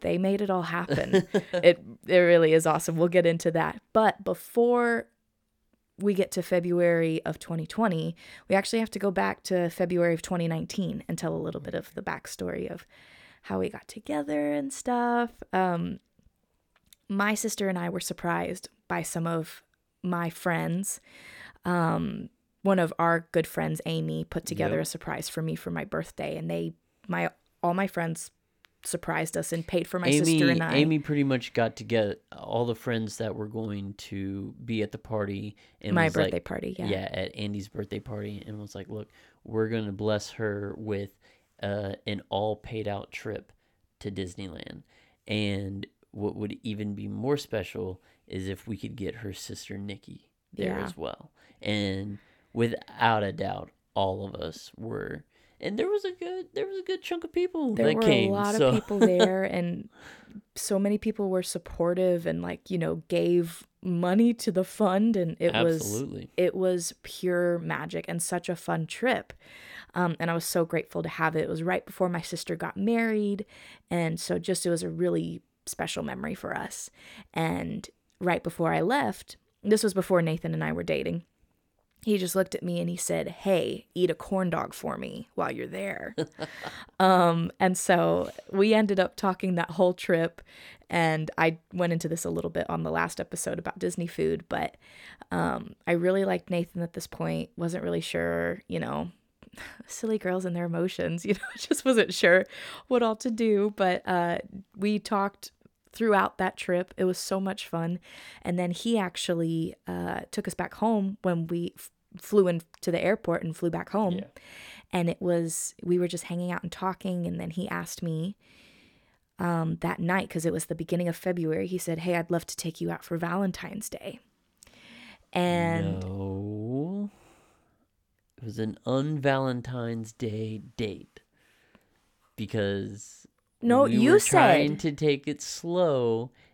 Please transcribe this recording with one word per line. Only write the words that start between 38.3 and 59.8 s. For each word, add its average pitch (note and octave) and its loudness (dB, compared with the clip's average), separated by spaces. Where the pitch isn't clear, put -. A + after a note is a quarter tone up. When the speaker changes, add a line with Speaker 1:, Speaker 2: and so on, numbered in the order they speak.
Speaker 2:
and G#2+ -12
was G#2 -14
like, G2 -12
"Look, G#2 -10
we're A2 0
gonna A2 -4
bless G#2 -2
her G2+ -4
with, G2+ -6
uh, G2+ -4
an G#2 -4
all G#2+ -2
paid A2 -8
out G2 -6
trip - -10
to G#2 -8
Disneyland." F#2 -10
And G2+ -2
what G2+ -4
would G#2 -6
even G#2 -4
be G#2 -8
more G#2+ -2
special G2 -6
is F#2+ -6
if F#2+ -10
we A2+ -6
could - -10
get F#2+ -6
her A2 -10
sister - -12
Nikki - -12
there F#3 -2
Speaker 1:
Yeah. - -4
Speaker 2:
as F3 -8
well. - -8
And G2+ -2
without A#2 2
a G2 0
doubt, F#2+ -6
all F#2+ 0
of - -10
us - -10
were. A2+ -8
And G#3 -4
there F4+ 0
was G4+ 0
a F#4+ -4
good, F4+ -8
there G4 -4
was G4 -8
a F#4 -6
good F#4 -4
chunk F4 -6
of D#4+ -10
people E4+ 0
Speaker 1:
There A3+ 4
Speaker 2:
that - 4
Speaker 1:
were A3 2
Speaker 2:
came, A#2 6
Speaker 1:
a G2 0
lot G3+ 0
Speaker 2:
so. D3 6
Speaker 1:
of B2+ 6
people G#3 0
there, F#3+ 6
Speaker 2:
<laughs> - -2
Speaker 1:
and F3 -4